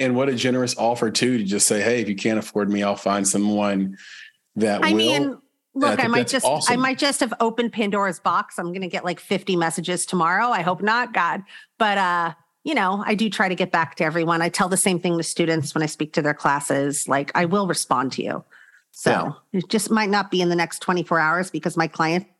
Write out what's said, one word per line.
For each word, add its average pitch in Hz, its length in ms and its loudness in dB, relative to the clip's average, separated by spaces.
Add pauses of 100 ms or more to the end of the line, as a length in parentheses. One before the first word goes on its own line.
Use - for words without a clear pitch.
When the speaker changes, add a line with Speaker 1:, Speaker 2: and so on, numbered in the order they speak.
Speaker 1:
and 127 160 2
what 135 120 2
a 131 60 0
generous 123 420 0
offer 117 340 0
too, 123 280 2
to 104 60 0
just 98 240 2
say, 107 120 2
"Hey, 117 200 2
if 101 80 -2
you 101 80 -2
can't 110 220 0
afford 104 300 -2
me, 101 140 0
I'll 101 140 0
find 101 300 0
someone 101 720 0 (600)
that 208 280 2
Speaker 2:
I - 80 2
Speaker 1:
will." - 40 4
Speaker 2:
mean, - 260 2
Speaker 1:
And 277 120 -2 (500)
I 240 60 4
Speaker 2:
look, - 20 2
I 208 100 2
Speaker 1:
think 233 80 2
Speaker 2:
might 233 80 4
Speaker 1:
that's 240 140 0
Speaker 2:
just, 262 140 0
I - 20 4
Speaker 1:
awesome. 190 320 2
Speaker 2:
might 262 180 0
just 285 220 0
have 233 180 0
opened 233 340 0
Pandora's 202 460 0
box. 185 400 -2
I'm 175 140 -6
gonna 185 160 -6
get, 170 160 -6
like, 175 160 -4
fifty 196 340 -2
messages 170 500 0
tomorrow. 185 440 2
I 208 140 0
hope 180 200 -2
not, 226 320 0
God. 175 280 0 (360)
But, 208 200 2
uh, 175 340 2 (320)
you 311 100 -2
know, 202 320 0
I 220 80 2
do 214 160 0
try 196 180 0
to 185 60 0
get 180 160 -2
back 165 260 0
to 180 80 0
everyone. 165 380 2
I 175 60 2
tell 185 200 0
the 185 80 2
same 180 220 2
thing 170 200 0
to 165 40 -2
students 160 540 -2
when 156 80 2
I - 20 2
speak 151 280 -6
to 160 80 2
their 147 120 0
classes. 143 720 0
Like, 139 300 0
I 180 80 2
will 190 240 0
respond 131 460 -2
to - 100 -6
you. - 200 -6 (460)
So - 220 -2 (400)
Speaker 1:
Yeah. 190 80 0
Speaker 2:
it - 80 -10
just - 240 -2
might 214 180 0
not 202 220 0
be 180 100 2
in 175 60 2
the 175 80 0
next 170 240 -2
twenty-four 170 400 0
hours 165 320 0
because 160 240 -4
my 165 100 2
clients 165 400 -2 (140)